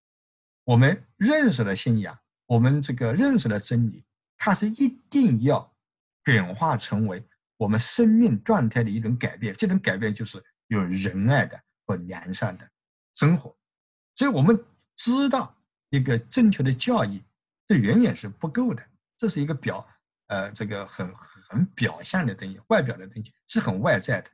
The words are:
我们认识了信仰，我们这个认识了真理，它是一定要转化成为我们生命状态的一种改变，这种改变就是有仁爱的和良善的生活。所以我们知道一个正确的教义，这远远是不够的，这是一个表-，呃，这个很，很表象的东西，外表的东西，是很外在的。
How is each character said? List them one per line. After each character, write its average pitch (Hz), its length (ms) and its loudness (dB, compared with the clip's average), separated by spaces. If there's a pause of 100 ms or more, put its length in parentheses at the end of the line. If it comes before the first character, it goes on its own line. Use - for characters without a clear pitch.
(640)
我 120 140 4
们 139 280 4 (120)
认 269 340 4
识 120 140 -2
了 98 100 -2
信 113 240 0
仰， 90 180 -8 (280)
我 120 120 2
们 135 240 4
这 139 120 -4
个 120 200 -2
认 262 240 2
识 131 120 0
了 104 100 -2
真 117 320 0
理， - 140 -18 (320)
它 196 180 0
是 214 140 0
一 254 180 2 (220)
定 196 320 4
要 131 340 0 (520)
转 98 260 2
化 151 220 0
成 107 320 -2
为 90 180 -10 (300)
我 104 140 -2
们 107 100 2
生 226 300 2
命 220 340 4
状 175 240 2
态 117 160 0
的 113 60 -2
一 107 100 -4
种 117 180 -2
改 - 200 -6
变， 101 180 -6
这 - 100 -2
种 185 140 2
改 95 160 -2
变 107 180 -2
就 110 120 -8
是 - 180 -14 (240)
有 104 160 0
仁 95 460 -2
爱 131 160 2
的 - 120 -12 (280)
和 98 100 -4
良 90 380 -10
善 95 240 -6
的 - 120 -20 (460)
生 160 220 2
活。 - 200 -14 (560)
所 269 140 -2
以 - 20 0
我 160 120 0
们 208 200 4 (360)
知 269 320 0
道 - 260 -4 (340)
一 139 120 0
个 127 180 -2
正 220 320 2
确 170 100 -4
的 131 120 2
教 175 320 0
义， 98 180 -8 (420)
这 208 100 4
远 127 260 4
远 226 120 2
是 - 140 -12
不 98 180 -10
够 226 280 -2
的， - 120 -10 (320)
这 226 120 -2
是 151 100 -4
一 143 60 -2
个 156 80 -4
表-， 101 340 -8 (400)
呃， 101 240 -6
这 107 140 -10
个 101 200 -8
很， 92 300 -12
很 - 520 -6
表 - 360 -4
象 175 240 -4
的 98 80 -4
东 95 160 -12
西， 95 160 -18
外 214 140 2
表 120 160 -4
的 92 100 -18
东 107 160 -14
西， - 100 -20 (140)
是 - 100 -6
很 95 220 -2
外 117 180 2
在 95 220 -4
的。 - 140 -16